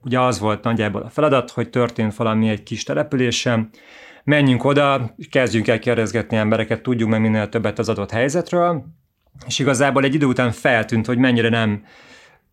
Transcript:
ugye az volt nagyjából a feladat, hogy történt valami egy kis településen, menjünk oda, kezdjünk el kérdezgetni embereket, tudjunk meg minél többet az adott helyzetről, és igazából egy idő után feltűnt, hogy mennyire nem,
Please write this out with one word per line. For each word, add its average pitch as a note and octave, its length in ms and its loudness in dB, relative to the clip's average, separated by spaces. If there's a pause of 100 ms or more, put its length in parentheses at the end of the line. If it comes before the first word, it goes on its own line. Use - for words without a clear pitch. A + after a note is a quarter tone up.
ugye B2+ 160 -2
az B2+ 200 0
volt G#2 240 -2
nagyjából G#2 380 -2
a - 80 -12
feladat, C3+ 400 0
hogy A#2 200 -6
történt A#2 460 -2
valami A2 340 0
egy G#2 140 -4
kis - 200 -10
településen, B2+ 880 -2 (540)
menjünk C#3 400 2
oda, C#3 520 0 (140)
kezdjünk A#2 380 0
el A2+ 120 2
kérdezgetni A2 580 -2
embereket, A2 440 0
tudjunk A2+ 300 0
meg A2 100 2
minél A2 280 0
többet A2 300 -4
az G#2+ 100 -2
adott G2+ 220 -4
helyzetről, E3 760 -2 (600)
és A#2+ 120 -4
igazából C3+ 440 2
egy C3+ 100 2
idő D3 120 2
után B2 260 2
feltűnt, A2+ 540 0
hogy B2 120 -2
mennyire A#2+ 320 2
nem, A2 340 0 (680)